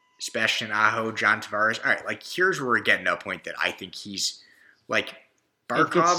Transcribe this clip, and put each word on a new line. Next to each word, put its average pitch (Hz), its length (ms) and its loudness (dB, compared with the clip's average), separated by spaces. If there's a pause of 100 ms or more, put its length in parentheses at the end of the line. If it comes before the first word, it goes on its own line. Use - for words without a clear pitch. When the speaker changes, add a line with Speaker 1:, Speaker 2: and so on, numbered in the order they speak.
(180)
Speaker 1:
Sebastian 113 540 -2
Aho, 110 400 2
John 110 280 2
Tavares. 110 440 0
All 131 80 2
right, - 140 -4
like, 110 200 -8
here's 175 340 0
where 131 100 -4
we're 110 100 4
getting 98 240 2
to 90 100 0
a - 20 -8
point 92 280 -8
that 80 180 -10
I 87 80 0
think 90 240 -12
he's, - 480 -6 (460)
like, 110 220 0
Speaker 2:
It - 40 -14 (540)
gets - 220 2
Speaker 1:
Barkov, 175 280 4